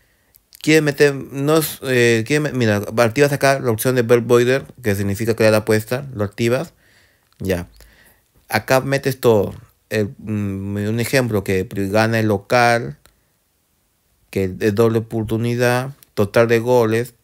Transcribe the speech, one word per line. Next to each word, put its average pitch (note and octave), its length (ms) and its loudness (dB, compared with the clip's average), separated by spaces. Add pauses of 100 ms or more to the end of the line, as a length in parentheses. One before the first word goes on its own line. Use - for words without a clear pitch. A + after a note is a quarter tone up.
(640)
Quieres D#3 200 2
meter, D3 320 2
no C#3 440 -2
es, - 240 -4
eh, A#2+ 440 2
quieres D3 240 -2
me-, B2+ 80 -4
mira, A2 180 2 (200)
activas A#2+ 360 2
acá C#3 280 0
la C3 100 -2
opción A#2+ 240 0
de C3 60 2
Bell A#2+ 200 4
Boiler, B2 440 2 (180)
que G#2+ 120 -2
significa G2+ 420 -4
crear A2 160 4
apuesta, A2 600 0
lo G#2 100 -4
activas. A#2+ 480 -4 (680)
Ya. F2+ 280 -4 (800)
Acá C3 320 0
metes C#3 400 -4
todo. G#2 320 2 (380)
El, A2 260 -4
mm, G2+ 720 -6
un A#2 120 -4
ejemplo, A#2 440 -2
que F#2 220 -2
pri-, G2 240 -6
gana A2 280 2
el A2 100 0
local, A#2+ 720 0 (1300)
que F#2+ 300 -4
es G#2+ 140 2
doble A2+ 260 2
oportunidad, A#2+ 920 -4 (240)
total A#2 340 2
de A#2 100 2
goles. A#2 540 0 (120)